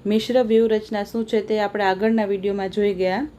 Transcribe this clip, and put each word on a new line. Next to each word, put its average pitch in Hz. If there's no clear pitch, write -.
મિશ્ર 220
વ્યૂહરચના 220
શું 220
છે, 220
તે 214
આપણે 208
આગળના 208
વીડિયોમાં 196
જોઈ 202
ગયા. 185